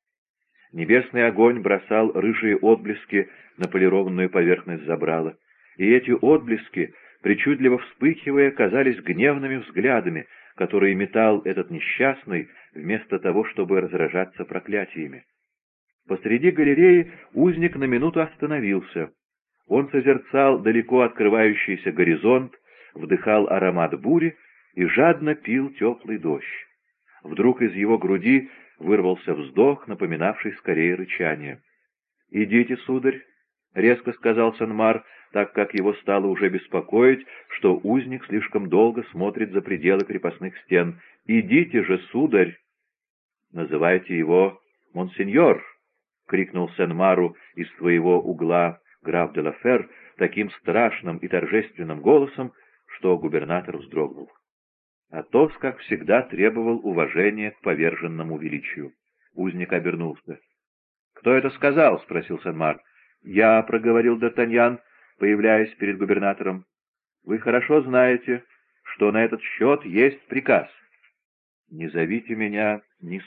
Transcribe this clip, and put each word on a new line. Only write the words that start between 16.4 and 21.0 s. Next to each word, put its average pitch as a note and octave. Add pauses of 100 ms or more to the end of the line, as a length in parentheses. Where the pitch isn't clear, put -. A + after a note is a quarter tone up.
галереи E3+ (200)
узник E3
на C#3
минуту D3
остановился. G#2+ (560)
Он C3+
созерцал C3+
далеко A#2